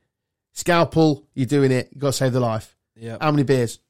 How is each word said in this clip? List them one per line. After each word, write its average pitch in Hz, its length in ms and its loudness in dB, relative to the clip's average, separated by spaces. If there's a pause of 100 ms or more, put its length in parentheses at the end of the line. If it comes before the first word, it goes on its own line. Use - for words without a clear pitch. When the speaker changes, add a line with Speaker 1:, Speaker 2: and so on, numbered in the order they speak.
(540)
Speaker 1:
Scalpel, 160 800 0
you're 131 140 -4
doing 139 240 2
it. 127 200 -2
You've 131 100 -16
got 143 60 -2
to 127 60 -2
save 131 200 -2
the 127 60 0
life. 113 360 -4 (200)
Speaker 2:
Yep. 113 260 -12
Speaker 1:
How 156 100 0
many 147 120 2
beers? 123 360 0 (100)